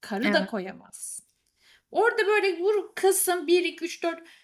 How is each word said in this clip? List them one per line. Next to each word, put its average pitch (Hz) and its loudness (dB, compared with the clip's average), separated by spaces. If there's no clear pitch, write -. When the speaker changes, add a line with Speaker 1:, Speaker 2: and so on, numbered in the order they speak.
Speaker 1:
Karı 277 0
da 320 4
Speaker 2:
Evet. 190 -2
Speaker 1:
koyamazsın. 185 -12
Orada 440 2
böyle 392 2
vur 392 0
kısım 359 2
bir, 349 4
iki, 330 -4
üç, - -8
dört, 330 -6